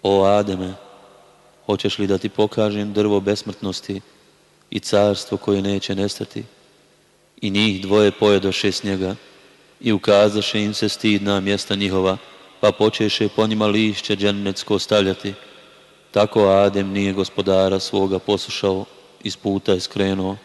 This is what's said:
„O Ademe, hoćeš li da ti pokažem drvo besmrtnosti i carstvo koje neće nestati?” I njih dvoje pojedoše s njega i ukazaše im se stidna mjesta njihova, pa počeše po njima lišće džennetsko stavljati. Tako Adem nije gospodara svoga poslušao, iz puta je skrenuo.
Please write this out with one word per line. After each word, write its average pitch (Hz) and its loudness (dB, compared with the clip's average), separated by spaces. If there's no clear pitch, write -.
„O 98 4
Ademe, 98 0
hoćeš 101 -2
li 101 -2
da 98 2
ti 104 -4
pokažem 104 -2
drvo 104 2
besmrtnosti 101 -6
i - -6
carstvo 101 0
koje 101 -2
neće 98 -4
nestati?” - -6
I 107 -4
njih 101 0
dvoje 101 4
pojedoše 98 2
s - -8
njega 95 -4
i 117 0
ukazaše 104 2
im 104 -4
se 104 -2
stidna 101 0
mjesta 98 -2
njihova, 95 0
pa 104 4
počeše 107 0
po 110 0
njima 107 0
lišće 104 0
džennetsko 101 -2
stavljati. 98 0
Tako 104 4
Adem 98 2
nije 98 -2
gospodara 95 0
svoga 98 0
poslušao, 98 -2
iz 101 -8
puta 98 -2
je 90 0
skrenuo. 95 -2